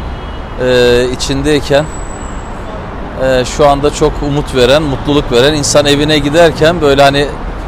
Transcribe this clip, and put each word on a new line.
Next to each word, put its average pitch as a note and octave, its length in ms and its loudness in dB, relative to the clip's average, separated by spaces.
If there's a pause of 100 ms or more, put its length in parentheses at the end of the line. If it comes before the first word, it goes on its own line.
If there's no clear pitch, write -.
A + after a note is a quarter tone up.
(600)
e, B2 520 4
içindeyken, C#3+ 720 0 (1400)
e, C3 200 2 (140)
şu D3 100 4
anda C#3+ 260 2
çok D3+ 200 0 (140)
umut C#3+ 280 -4
veren, C3 260 4
mutluluk C#3+ 500 -2
veren, C3 220 4
insan D3 320 2
evine D3 320 2
giderken D#3 640 2
böyle C#3 200 4
hani C#3 240 4 (420)